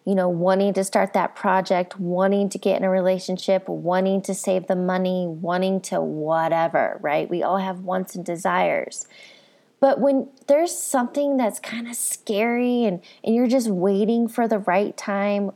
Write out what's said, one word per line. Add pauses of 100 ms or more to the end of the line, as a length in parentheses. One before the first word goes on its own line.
you
know,
wanting
to
start
that
project,
wanting
to
get
in
a
relationship,
wanting
to
save
the
money,
wanting
to
whatever,
right?
We
all
have
wants
and
desires. (720)
But
when (160)
there's
something
that's
kinda
scary
and, (200)
and
you're
just
waiting
for
the
right
time,